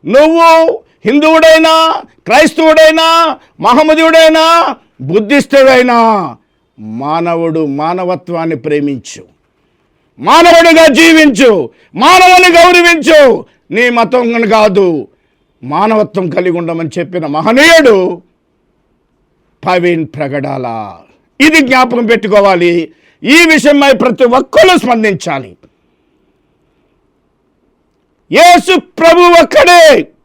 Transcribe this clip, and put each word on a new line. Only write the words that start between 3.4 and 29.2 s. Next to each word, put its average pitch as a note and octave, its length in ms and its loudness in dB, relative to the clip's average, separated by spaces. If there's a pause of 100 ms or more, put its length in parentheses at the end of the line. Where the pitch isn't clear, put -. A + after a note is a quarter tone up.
మహమ్మదీయుడైనా, D#4+ 800 2 (680)
బుద్ధిస్టుడైనా, B3 880 0 (1040)
మానవుడు E3 580 -4 (200)
మానవత్వాన్ని E3+ 840 -6
ప్రేమించు, C#3+ 580 -8 (960)
మానవుడిగా E4 680 2 (140)
జీవించు, D4+ 520 2 (520)
మానవుని F4+ 540 4
గౌరవించు, E4+ 640 2 (560)
నీ A#3 80 0 (140)
మతం A#3 440 -2 (140)
కాదు G3+ 300 0 (760)
మానవత్వం F#3+ 720 -4
కలిగి F3+ 260 -4
ఉండమని E3 380 -8
చెప్పిన F3 260 -8 (120)
మహనీయుడు C4+ 600 2 (1700)
ప్రవీణ్ F3 400 -2 (120)
ప్రగడాల. C#3 500 -8 (800)
ఇది D#4 220 0
జ్ఞాపకం B3+ 440 -2
పెట్టుకోవాలి. G3 600 0 (480)
ఈ C4+ 160 0 (140)
విషయమై C#4+ 400 0 (100)
ప్రతి B3 240 -2 (120)
ఒక్కరూ F#4+ 440 0
స్పందించాలి. F#3 680 -6 (3000)
యేసు F4 360 2 (260)
ప్రభు F4 400 2